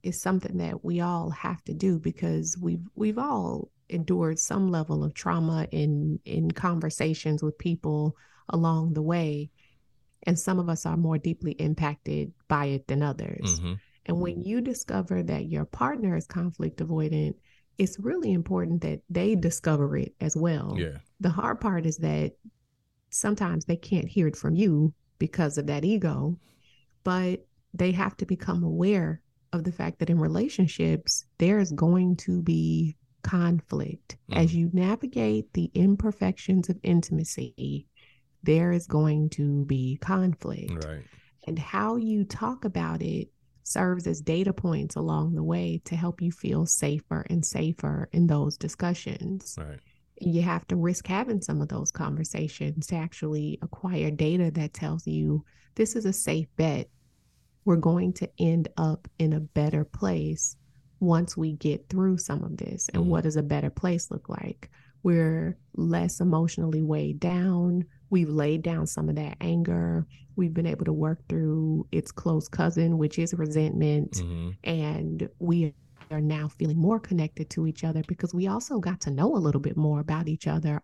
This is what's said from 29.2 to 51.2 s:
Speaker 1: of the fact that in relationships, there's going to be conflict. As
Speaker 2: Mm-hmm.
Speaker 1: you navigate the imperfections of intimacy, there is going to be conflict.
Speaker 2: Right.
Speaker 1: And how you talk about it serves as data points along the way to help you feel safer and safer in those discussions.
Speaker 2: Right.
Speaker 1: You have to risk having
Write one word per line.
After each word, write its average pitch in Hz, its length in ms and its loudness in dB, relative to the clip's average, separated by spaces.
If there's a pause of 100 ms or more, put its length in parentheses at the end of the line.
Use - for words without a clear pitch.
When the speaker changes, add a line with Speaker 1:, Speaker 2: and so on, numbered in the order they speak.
Speaker 1:
of 170 120 -2
the 180 80 -2
fact 165 260 -6
that 170 120 0
in 170 80 6
relationships, 165 1080 2 (140)
there's 185 340 4
going 180 440 4
to 180 260 0
be 160 540 2 (260)
conflict. - 920 0 (160)
As 165 180 6
Speaker 2:
Mm-hmm. 170 80 2
Speaker 1:
you 170 140 2
navigate 214 800 0
the 170 220 0
imperfections 190 920 2
of 185 140 0
intimacy, 143 1040 -2 (560)
there 165 300 4
is 175 140 0
going 151 440 4
to 143 360 0
be 135 340 0
conflict. 180 840 -2
Speaker 2:
Right. 76 180 -8 (440)
Speaker 1:
And 165 120 -6
how 208 380 -2
you 220 280 0
talk 240 400 -6
about 165 380 -2
it - 260 -4 (340)
serves 180 440 0
as 165 140 -2
data 175 320 0
points 151 440 -2
along 156 380 0
the 156 100 -2
way 170 400 -2
to - 100 -8
help 170 280 -2
you 170 100 0
feel 143 340 0
safer 151 640 -2
and 165 140 2
safer 156 680 -2
in 170 140 6
those 147 300 2
discussions. - 1000 -6
Speaker 2:
Right. 76 200 -10 (420)
Speaker 1:
You 170 220 2
have 170 260 -2
to 180 80 0
risk 175 300 0
having 208 340 -2